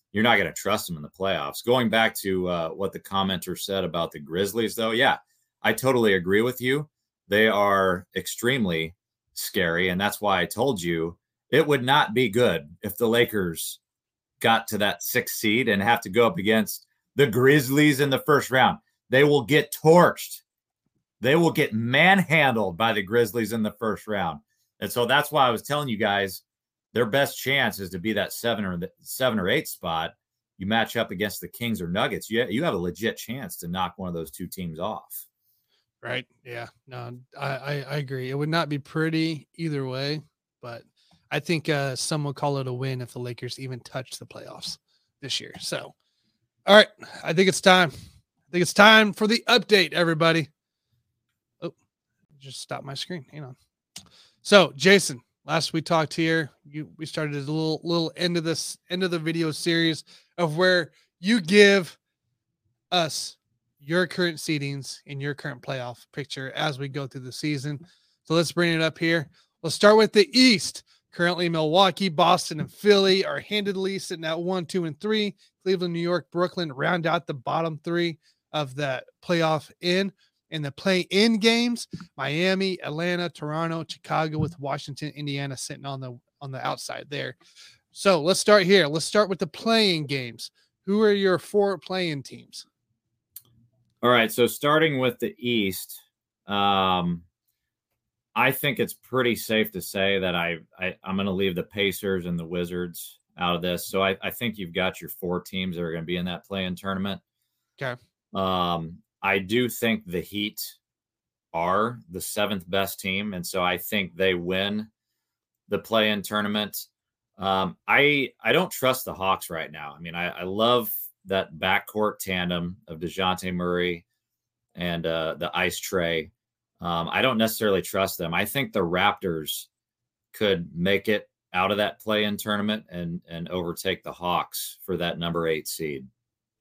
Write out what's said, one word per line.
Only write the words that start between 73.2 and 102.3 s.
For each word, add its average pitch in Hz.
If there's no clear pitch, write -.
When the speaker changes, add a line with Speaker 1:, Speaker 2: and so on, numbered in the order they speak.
Speaker 2:
are 143
handedly 196
sitting 165
at 160
one, 180
two, 180
and 151
three. 214
Cleveland, 180
New 170
York, 170
Brooklyn 170
round 160
out 165
the 151
bottom 151
three 170
of 143
the 135
playoff 160
in. 185
In 156
the 139
play-in 196
games, 233
Miami, 180
Atlanta, 175
Toronto, 160
Chicago, 156
with 156
Washington, 139
Indiana 143
sitting -
on 139
the, 123
on 139
the 131
outside -
there. 135
So 180
let's 180
start 208
here. 180
Let's 151
start 208
with 190
the 190
play-in 202
games. 127
Who 208
are 208
your 190
four 202
play-in 170
teams? -
Speaker 1:
All 120
right, 113
so 120
starting 151
with 127
the 110
East, 113
um, 95
I 123
think 135
it's 113
pretty 120
safe 110
to 90
say 98
that 90
I, 85
I, 92
I'm 95
gonna 98
leave 92
the 87
Pacers 98
and 87